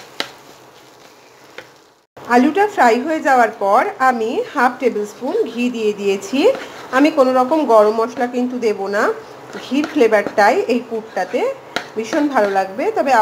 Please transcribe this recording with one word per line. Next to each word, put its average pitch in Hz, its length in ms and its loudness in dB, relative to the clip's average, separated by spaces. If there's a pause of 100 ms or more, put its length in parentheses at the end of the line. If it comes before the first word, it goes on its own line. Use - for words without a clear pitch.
(2250)
আলুটা 294 480 2 (100)
fry 240 220 4 (100)
হয়ে 320 220 -2
যাওয়ার 240 240 4 (100)
পর 208 200 4 (280)
আমি 226 200 -2 (220)
হাফ 254 280 2
টেবিল 208 320 -2
স্পুন 294 240 -6 (140)
ঘি 240 140 -4 (120)
দিয়ে 214 240 -2
দিয়েছি। 196 400 -2 (560)
আমি 285 120 6 (100)
কোনো 262 200 6
রকম 254 200 2 (140)
গরম 214 280 6
মশলা 247 340 -2
কিন্তু 247 220 -2 (100)
দেব 202 140 -2 (140)
না। 214 80 0 (600)
ঘির 294 300 -2
ফ্লেভারটাই 214 640 2 (160)
এই 247 160 0
পুরটাতে 220 520 -6 (560)
ভীষণ 262 280 -2 (100)
ভালো 214 140 2 (100)
লাগবে। 190 260 -4 (120)
তবে 277 260 0